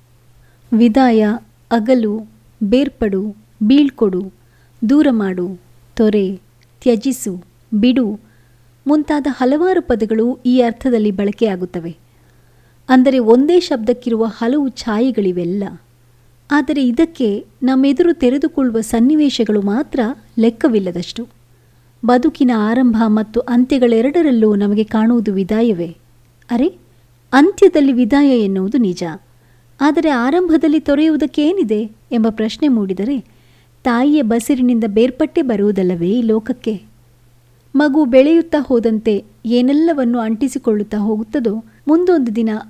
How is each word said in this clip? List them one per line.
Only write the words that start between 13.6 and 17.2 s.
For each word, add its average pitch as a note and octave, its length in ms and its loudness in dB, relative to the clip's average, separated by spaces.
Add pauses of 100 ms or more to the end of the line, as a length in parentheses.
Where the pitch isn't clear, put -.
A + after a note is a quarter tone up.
ಹಲವು B3 440 -2
ಛಾಯೆಗಳಿವೆಲ್ಲ. G3+ 920 -2 (880)
ಆದರೆ D4 360 0
ಇದಕ್ಕೆ A#3+ 580 -2 (180)